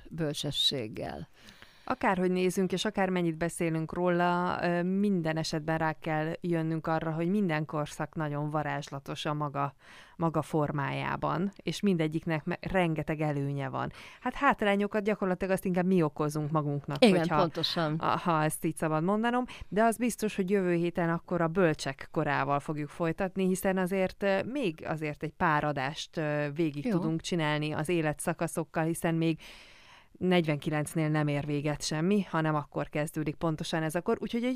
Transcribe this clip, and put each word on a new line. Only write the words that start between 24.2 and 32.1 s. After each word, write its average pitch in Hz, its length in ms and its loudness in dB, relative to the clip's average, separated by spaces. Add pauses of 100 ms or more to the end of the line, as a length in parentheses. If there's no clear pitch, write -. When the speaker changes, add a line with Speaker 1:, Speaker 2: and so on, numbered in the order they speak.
Speaker 2:
ö, 196 200 2
még 214 440 -4
azért 151 360 -6
egy 156 140 -6
pár 151 280 4
adást, 143 520 -4
ö, 147 380 0
végig 147 300 0
Speaker 1:
Jó. 254 60 -2
Speaker 2:
tudunk 165 300 0
csinálni 151 520 0
az 151 160 -2
életszakaszokkal, 160 960 0
hiszen 165 300 0
még 165 240 2 (800)
negyvenkilencnél 156 920 2
nem 151 200 2
ér 143 180 0
véget 147 360 -2
semmi, 180 400 2